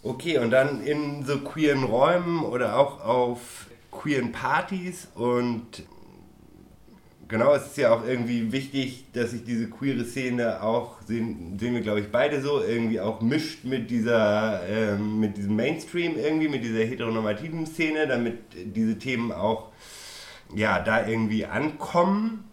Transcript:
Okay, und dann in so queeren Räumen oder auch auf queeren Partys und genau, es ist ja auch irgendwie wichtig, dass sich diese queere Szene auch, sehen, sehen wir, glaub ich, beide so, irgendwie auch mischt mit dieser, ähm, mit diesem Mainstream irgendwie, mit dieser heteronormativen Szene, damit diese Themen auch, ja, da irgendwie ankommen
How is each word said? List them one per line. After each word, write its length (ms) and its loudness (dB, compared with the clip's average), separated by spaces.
Okay, 340 -2
und 140 2
dann 340 4
in 400 -2
so 140 0
queeren 440 2
Räumen 640 4
oder 320 0
auch 260 2
auf 600 0
queeren 400 -2
Partys 840 -2
und 680 0
genau, 260 4
es 140 2
ist 100 -10
ja 160 6
auch 120 2
irgendwie 460 0
wichtig, 600 -4
dass 180 -2
sich 120 -8
diese 260 -2
queere 360 -2
Szene 560 -2
auch, 460 -2
sehen, 520 -4
sehen 140 0
wir, 80 0
glaub 160 0
ich, 140 -4
beide 300 2
so, 200 0
irgendwie 380 0
auch 220 -2
mischt 420 0
mit 260 -4
dieser, 800 2
ähm, 520 0
mit 180 0
diesem 180 -2
Mainstream 640 -2
irgendwie, 300 0
mit 160 -2
dieser 200 0
heteronormativen 840 -2
Szene, 420 0
damit 300 0
diese 440 0
Themen 340 -2
auch, 380 -2
ja, 260 2
da 280 2
irgendwie 380 0
ankommen 1080 0